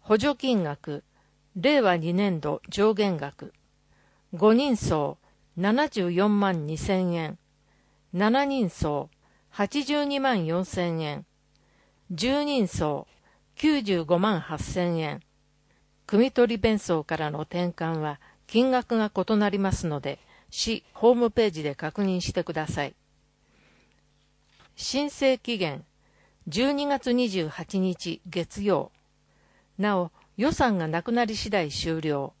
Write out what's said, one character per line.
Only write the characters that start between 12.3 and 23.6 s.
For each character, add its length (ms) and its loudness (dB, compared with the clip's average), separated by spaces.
人 240 0
層、 380 -4
九 260 2
十 240 0
五 140 2
万 220 2
八 180 -8
千 400 -2
円。 240 -6
汲 120 2
み 140 4
取 240 4
り 20 -4
弁 200 2
層 240 0
か 140 -4
ら 140 -2
の 100 -6
転 280 -4
換 320 -4
は 200 -6
金 240 2
額 280 0
が 120 0
異 260 0
な 120 2
り 100 -2
ま 140 0
す 140 -4
の 140 -4
で、 180 -8
市 420 -4
ホ 200 6
ー 20 8
ム 160 2
ペ 160 2
ー 40 2
ジ 120 -8
で 120 -2
確 280 -4
認 180 0
し 140 -6
て 100 0
く 80 -8
だ 140 -4
さ 180 -2
い。 100 -10